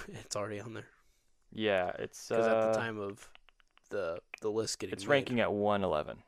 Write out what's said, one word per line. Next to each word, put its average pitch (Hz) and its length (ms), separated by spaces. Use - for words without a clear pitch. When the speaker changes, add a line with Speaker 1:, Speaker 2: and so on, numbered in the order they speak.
Speaker 1:
<laughs> - 80
it's 123 260
already 104 260
on 113 120
there. 110 140
Speaker 2:
Yeah, 98 460
it's, - 300
Speaker 1:
'Cause 113 180
at 113 160
the 110 80
Speaker 2:
uh, 110 40
Speaker 1:
time 110 240
of 101 300
the, 90 300
the 107 100
list 110 280
getting 95 160
Speaker 2:
it's 98 100
Speaker 1:
made. 110 60
Speaker 2:
ranking 127 300
at 92 120
one 104 320
eleven 76 440